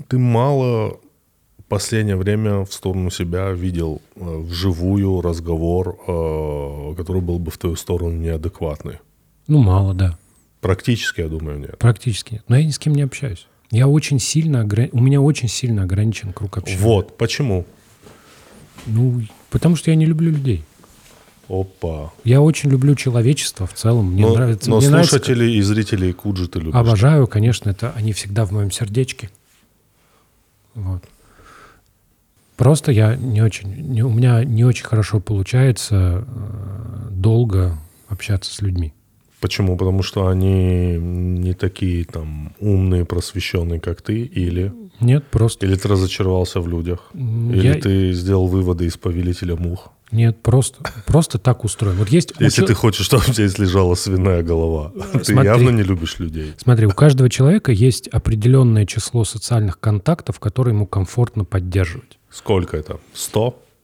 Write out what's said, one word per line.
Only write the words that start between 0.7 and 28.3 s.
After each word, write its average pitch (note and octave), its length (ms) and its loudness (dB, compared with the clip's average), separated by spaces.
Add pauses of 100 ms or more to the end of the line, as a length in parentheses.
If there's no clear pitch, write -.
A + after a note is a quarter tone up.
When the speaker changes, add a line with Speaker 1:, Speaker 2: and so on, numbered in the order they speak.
Speaker 1:
в - 100 -20
последнее G#2+ 460 0
время G2+ 500 0
в - 80 -14
сторону F#2 380 -4
себя F2+ 400 -4
видел, F2 500 -4 (140)
э, E2+ 240 -10
вживую F#2 800 -2
разговор, E2+ 760 -2 (100)
э, D2+ 920 -6
который F2+ 240 -4
был F2 180 -4
бы D#2+ 120 -6
в - 60 -18
твою E2+ 180 -4
сторону E2+ 420 -6
неадекватный. D#2+ 760 -8 (520)
Speaker 2:
Ну, D3+ 120 4
мало, F#2+ 340 4
да. F2+ 240 0 (440)
Speaker 1:
Практически, F#2+ 600 -2
я E2 60 -4
думаю, D#2 320 -8
нет. C#2 180 -14
Speaker 2:
Практически - 580 0
нет. A2 120 -14
Но A#2+ 100 4
я D3+ 80 4
ни D#3 60 0
с - 80 -8
кем D3+ 160 0
не C#3+ 80 0
общаюсь. C3 440 -8 (220)
Я A#2+ 180 4
очень C#3+ 320 2
сильно D3+ 420 0
огра-, G#2+ 300 0
у B2+ 80 0
меня C#3 220 4
очень C#3+ 260 2
сильно G#2+ 360 -2
ограничен G2 500 -2
круг - 240 -8
общения. F#2+ 240 -6
Speaker 1:
Вот. G#2+ 360 2
Почему? A2 480 -2 (1200)
Speaker 2:
Ну, A#2+ 340 0 (280)
потому E3+ 260 2
что D#3 160 -2
я D#3+ 40 4
не D#3+ 100 4
люблю E3 260 2
людей. C3 320 -2 (840)
Speaker 1:
Опа. F2 680 -8 (100)
Speaker 2:
Я B2+ 180 4
очень D#3 280 2
люблю C3+ 260 2
человечество A#2+ 720 -2
в - 60 -14
целом. A2 400 0
Мне G2 120 4
Speaker 1:
Но, A2+ 100 4
Speaker 2:
нравится, A#2 340 0
Speaker 1:
но A2 80 4
Speaker 2:
мне C3+ 120 6
нравится, E3 280 6
как - 80 0
Speaker 1:
слушателей A#2 320 2
и G2+ 40 4
зрителей G2+ 520 0
Куджи F#2 340 -4
ты - 120 -8
любишь. D#2+ 160 -4
Speaker 2:
Обожаю, A#2+ 520 4
конечно, A2 420 0
это G#2+ 260 -4
они A2 180 -2
всегда G2+ 320 -2